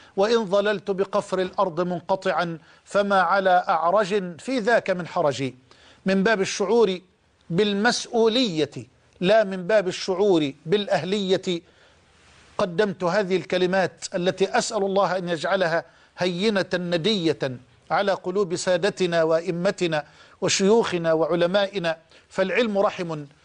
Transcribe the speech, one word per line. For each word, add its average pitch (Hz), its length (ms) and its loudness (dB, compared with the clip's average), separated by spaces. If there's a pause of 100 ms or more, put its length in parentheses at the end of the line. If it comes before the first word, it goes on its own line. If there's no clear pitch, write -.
(160)
وإن 220 300 2
ظللت 202 460 0
بقفر 190 480 -2
الأرض 185 420 -2
منقطعا، 175 760 -2 (260)
فما 202 380 2
على 180 480 2
أعرج 180 680 0
في 262 200 -4
ذاك 208 300 0
من 180 180 -2
حرج". 139 460 -2 (520)
من 190 180 2
باب 214 180 2
الشعور 190 580 2 (500)
بالمسؤولية 208 1200 0 (500)
لا 208 220 4
من 190 240 -6
باب 202 200 2
الشعور 175 640 0 (120)
بالأهلية 185 960 0 (960)
قدمت 185 460 -2
هذه 190 320 0
الكلمات 185 720 0 (100)
التي 185 420 0
أسأل 220 260 -2
الله 190 340 0
أن 175 120 -6
يجعلها 170 560 0 (320)
هينة 185 560 0
ندية 175 680 0 (520)
على 196 200 0
قلوب 185 440 -2
سادتنا 180 680 0
وأئمتنا 170 840 -2 (360)
وشيوخنا 180 720 2
وعلمائنا، 175 840 0 (320)
فالعلم 196 480 0
رحم 170 480 -2 (200)